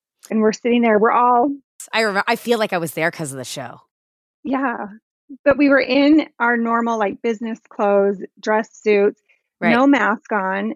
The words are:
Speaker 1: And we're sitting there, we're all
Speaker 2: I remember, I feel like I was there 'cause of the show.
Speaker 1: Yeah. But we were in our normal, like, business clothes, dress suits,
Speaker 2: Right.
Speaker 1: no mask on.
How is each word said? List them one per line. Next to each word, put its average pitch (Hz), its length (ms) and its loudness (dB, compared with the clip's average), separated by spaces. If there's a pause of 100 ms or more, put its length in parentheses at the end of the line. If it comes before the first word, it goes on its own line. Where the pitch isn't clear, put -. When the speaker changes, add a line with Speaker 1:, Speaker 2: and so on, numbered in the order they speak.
(300)
Speaker 1:
And 220 100 -2
we're 214 120 2
sitting 240 300 -2
there, 220 160 2
we're 220 140 2
all 247 420 2 (380)
Speaker 2:
I 220 80 -2
remember, 202 260 -2
I 233 100 0
feel 233 220 -2
like 214 140 -2
I 185 60 -2
was 165 160 -6
there 165 160 -2
'cause 151 220 -10
of 135 60 -12
the 127 60 -12
show. 123 340 -14 (640)
Speaker 1:
Yeah. 247 440 -4 (580)
But 277 140 4
we 285 100 4
were 269 120 4
in 285 480 2 (100)
our 240 180 0
normal, 233 420 -2
like, 202 240 -4
business 226 360 -6 (100)
clothes, 202 500 0 (220)
dress 214 320 -2
suits, 208 480 0 (400)
Speaker 2:
Right. 175 100 2
Speaker 1:
no 247 160 4
mask 220 460 0
on. 196 440 -4